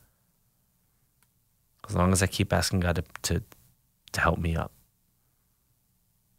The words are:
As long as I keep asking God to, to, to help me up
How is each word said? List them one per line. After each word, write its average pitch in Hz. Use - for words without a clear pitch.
As 104
long 90
as 95
I 95
keep -
asking 90
God 87
to, 87
to, -
to -
help 85
me 85
up -